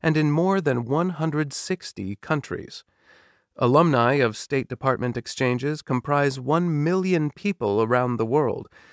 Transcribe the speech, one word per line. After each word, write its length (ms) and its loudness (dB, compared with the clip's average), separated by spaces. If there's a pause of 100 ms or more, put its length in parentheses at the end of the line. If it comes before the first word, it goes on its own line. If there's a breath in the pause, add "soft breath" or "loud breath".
and 140 2
in 140 4
more 280 2
than 240 0
one 280 0
hundred 420 -2
sixty 640 -8
countries. 640 -6 (720 soft breath)
Alumni 600 4
of 200 2
State 320 -4
Department 480 -2
exchanges 680 -2
comprise 600 0
one 420 0
million 480 0
people 500 -2
around 360 0
the 80 -2
world, 420 -2 (260 loud breath)